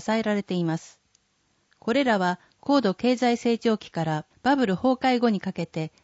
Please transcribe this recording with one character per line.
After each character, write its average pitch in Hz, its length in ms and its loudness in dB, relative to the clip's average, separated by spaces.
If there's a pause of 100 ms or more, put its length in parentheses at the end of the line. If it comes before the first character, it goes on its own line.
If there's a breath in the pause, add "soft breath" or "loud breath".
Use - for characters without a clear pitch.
(120)
え 220 120 0
ら 214 100 -2
れ 202 100 -2
て 185 120 -6
い 175 80 0
ま 160 140 -2
す。 - 220 -18 (800)
こ - 140 -4
れ 277 100 2
ら 233 140 2
は、 180 220 0 (200 soft breath)
高 277 220 2
度 196 120 0
経 247 220 0
済 240 220 0
成 233 200 0
長 220 200 0
期 - 140 -20
か 165 120 -4
ら 156 220 -4 (180)
バ 269 120 2
ブ 262 100 2
ル 190 100 0
崩 254 180 0
壊 254 260 0
後 233 100 2
に 202 100 0
か 190 140 -6
け 170 120 -6
て 160 260 -6 (120)